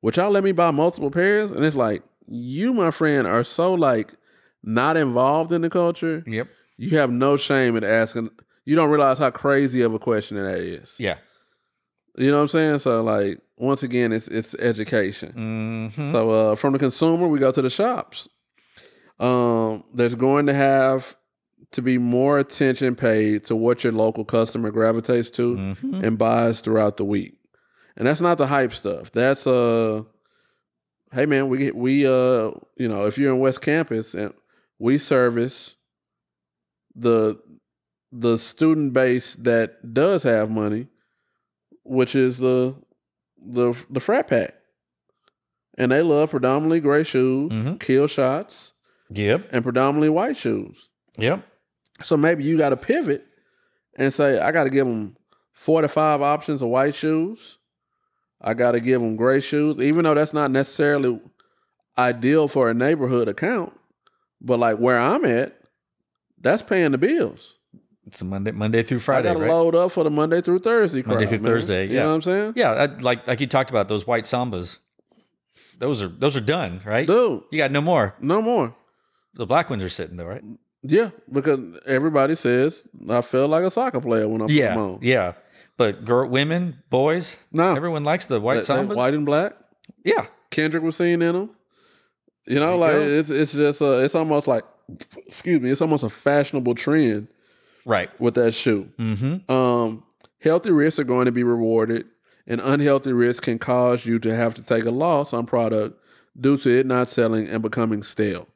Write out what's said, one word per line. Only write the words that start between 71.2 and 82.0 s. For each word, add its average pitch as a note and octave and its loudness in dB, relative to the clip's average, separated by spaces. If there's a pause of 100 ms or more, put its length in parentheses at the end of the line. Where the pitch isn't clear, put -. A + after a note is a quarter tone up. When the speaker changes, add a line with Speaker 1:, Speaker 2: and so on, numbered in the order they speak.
Speaker 1:
crowd, G2+ -2
Speaker 2:
through A2 0 (100)
Speaker 1:
man. A#2+ 2
Speaker 2:
Thursday, G2 -2
Speaker 1:
You A2 -2
Speaker 2:
yeah. C#3+ 0
Speaker 1:
know D3+ 0
what D#3 2
I'm D#3+ -2
saying? G3 -2
Speaker 2:
Yeah, D#3 2
I, C#3 2 (160)
like, B2 -2
like A#2+ -2
you C3+ -4
talked C3 0
about, G#2 0
those G#2 -4
white A#2 -2
Sambas. G#2+ -6 (1000)
Those B2 -2
are, F#2+ -6
those C3+ -2
are B2 -4
done, G#2+ -4
right? A2+ -2
Speaker 1:
Dude. G3 0 (100)
Speaker 2:
You D3+ -6
got C#3 0
no C#3+ 0
more. D3 0
Speaker 1:
No E3 0
more. G#3+ -2 (580)
Speaker 2:
The A#2+ -8
black D3+ 0
ones G#2 -4
are F#2 -6
sitting, E2+ -10
though, E2+ -12
right? F#2+ -12 (400)
Speaker 1:
Yeah, F#3+ 2 (220)
because C#3 0 (260)
everybody C#3 2